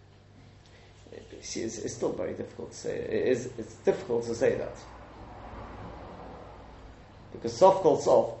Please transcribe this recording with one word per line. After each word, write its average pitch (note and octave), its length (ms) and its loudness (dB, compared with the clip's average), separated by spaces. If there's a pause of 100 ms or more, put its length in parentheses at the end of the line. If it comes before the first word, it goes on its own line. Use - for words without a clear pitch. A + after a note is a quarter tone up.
(1400)
see, - 200 -8
it's, - 180 -6
it's - 140 -6
still - 200 -2
very - 200 -4
difficult - 380 -10
to - 60 -16
say. - 180 -6
It F#2+ 320 0
is, B2 180 2 (120)
it's A2 180 -10
difficult A#2 500 0
to A#2 100 -2
say B2 200 4
that. - 200 -6 (2500)
Because - 240 -4
sof - 240 10
kol D3 180 6
sof, - 420 6